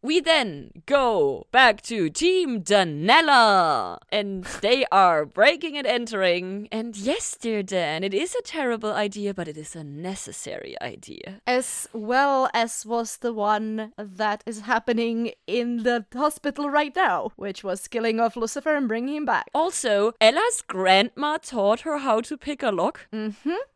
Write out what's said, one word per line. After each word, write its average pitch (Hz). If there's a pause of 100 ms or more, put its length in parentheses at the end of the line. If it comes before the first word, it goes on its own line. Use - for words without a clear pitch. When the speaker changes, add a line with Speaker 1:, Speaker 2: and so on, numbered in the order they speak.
Speaker 1:
We 311
then 233
go 208
back 240
to 196
Team 320
Danella, 185 (120)
and 196 (160)
they 247
are 175
breaking 285
and 269
entering. 196
And 220
yes, 277
dear 220
Dan, 175
it 196
is 302
a 494
terrible 233
idea, 208
but 180
it 151
is 151
a 156
necessary -
idea. -
Speaker 2:
As 254
well 262
as 233
was 226
the 233
one 220
that 208
is 220
happening 233 (160)
in 240
the 240
hospital 285
right 294
now, 226
which 196
was 190
killing 226
off 226
Lucifer 269
and 277
bringing 240
him 302
back. 233
Speaker 1:
Also, 233
Ella's 320
grandma 196
taught 220
her 302
how 254
to 254
pick 285
a 254
lock. 196
Speaker 2:
Mm-hmm. 220 (200)